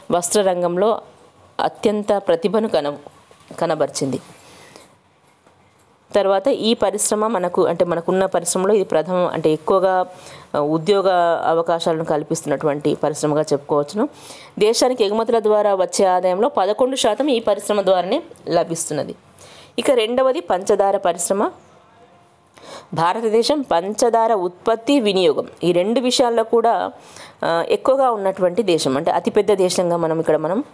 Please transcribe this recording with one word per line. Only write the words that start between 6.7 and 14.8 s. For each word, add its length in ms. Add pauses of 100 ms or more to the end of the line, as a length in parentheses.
పరిశ్రమ 520
మనకు, 400
అంటే 180
మనకున్న 420
పరిశ్రమలో 480
ఇది 100
ప్రథమ, 480
అంటే 200
ఎక్కువగా, 540 (500)
ఆ, 20
ఉద్యోగ 520 (360)
అవకాశాలను 580
కల్పిస్తున్నటువంటి 880
పరిశ్రమగా 480
చెప్పుకోవచ్చును. 640 (500)
దేశానికి 460